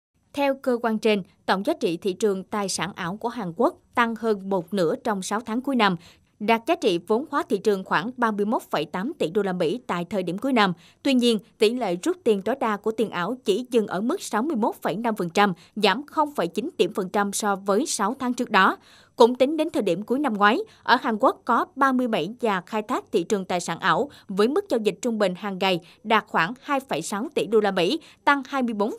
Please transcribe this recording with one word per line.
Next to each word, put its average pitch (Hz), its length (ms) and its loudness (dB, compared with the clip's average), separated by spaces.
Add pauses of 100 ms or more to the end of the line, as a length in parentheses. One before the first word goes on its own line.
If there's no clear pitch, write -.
(340)
Theo 277 220 0
cơ 262 260 -2
quan 220 160 0
trên, 208 260 0 (220)
tổng 196 200 0
giá 320 80 0
trị 185 240 -2
thị 185 160 -4
trường 190 300 -2
tài 202 260 -6
sản 165 260 -4
ảo 185 220 -8
của 226 120 -6
Hàn 190 280 -8
Quốc 285 180 0 (200)
tăng 233 200 0
hơn 214 340 -2
một 185 240 -2
nửa 185 220 2
trong 214 260 -4
sáu 208 180 -4
tháng 233 220 -4
cuối 277 140 -2
năm, 202 200 4 (440)
đạt 226 280 2
giá 339 80 2
trị 214 320 0
vốn 233 240 0
hóa 294 180 -2
thị 214 80 0
trường 190 260 0
khoảng 185 340 -2
ba 233 140 0
mươi 202 140 -2
mốt 254 160 0
phẩy 160 240 -4
tám 196 340 -6
tỷ 175 100 0
đô 202 120 0
la 190 120 -2
Mỹ 180 340 -2
tại 175 220 -4
thời 190 140 -4
điểm 175 140 -6
cuối 262 160 -2
năm. 202 200 4 (300)
Tuy 277 100 2
nhiên, 240 260 2 (180)
tỷ 220 160 4
lệ 220 300 -2
rút 359 200 -2
tiền 208 180 2
tối 220 180 -2
đa 214 180 0
của 220 140 -4
tiền 220 180 -2
ảo 175 260 -4 (100)
chỉ 226 260 0
dừng 220 160 2
ở 175 140 -4
mức 285 200 -2
sáu 311 220 -2
mươi 311 120 -2
mốt 240 260 0
phẩy 170 140 -2
năm 226 200 -2
phần 175 140 -4
trăm, 202 240 2 (220)
giảm 208 320 2
không 302 280 -2
phẩy 175 120 -2
chín 214 300 -6
điểm 185 160 2
phần 190 160 -4
trăm 202 240 -2
so 202 220 -2
với 202 300 0
sáu 226 340 -2
tháng 247 140 -4
trước 247 160 -4
đó. 220 280 6 (380)
Cũng 247 200 8
tính 277 220 2
đến 311 120 0
thời 302 140 -2
điểm 190 200 0
cuối 233 160 -2
năm 285 140 0
ngoái, 208 260 4 (240)
ở 240 180 4
Hàn 233 180 -2
Quốc 302 260 2
có 262 200 2 (100)
ba 269 160 2
mươi 254 160 0
bảy 190 220 -2 (120)
nhà 202 200 0
khai 214 200 -4
thác 269 300 -6
thị 185 120 0
trường 190 220 -2
tài 180 140 -2
sản 170 200 -6
ảo 185 300 2 (180)
với 202 200 2
mức 330 220 0
giao 247 100 0
dịch 214 220 0
trung 226 180 -2
bình 185 160 0
hàng 196 240 -8
ngày 185 200 2 (240)
đạt 226 240 4
khoảng 175 340 0
hai 277 180 -2
phẩy 175 220 -4
sáu 208 340 -6
tỷ 170 100 0
đô 214 140 2
la 202 120 2
Mỹ, 190 280 0 (260)
tăng 277 220 2
hai 269 160 -2
mươi 233 100 -2
bốn 208 260 -2